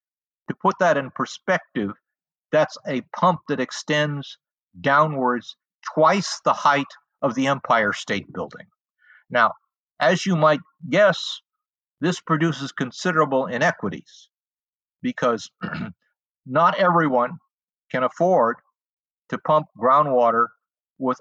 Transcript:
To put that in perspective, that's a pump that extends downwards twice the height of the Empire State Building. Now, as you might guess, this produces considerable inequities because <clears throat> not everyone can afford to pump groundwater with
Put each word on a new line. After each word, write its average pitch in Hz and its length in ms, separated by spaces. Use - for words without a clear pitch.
To - 60
put 190 240
that 165 180
in 139 140
perspective, - 800
that's 151 260
a 131 140
pump 175 340
that 139 100
extends 147 760
downwards 135 760
twice 160 500
the 143 100
height 143 340
of 123 140
the 135 120
Empire 117 460
State - 400
Building. 76 320
Now, 113 240
as 170 260
you 190 100
might 151 240
guess, 180 520
this 165 180
produces 156 520
considerable 139 760
inequities 123 840
because 123 480
<clears throat> - 840
not 160 320
everyone 165 600
can 127 120
afford 131 540
to 123 80
pump 151 300
groundwater 120 680
with 127 220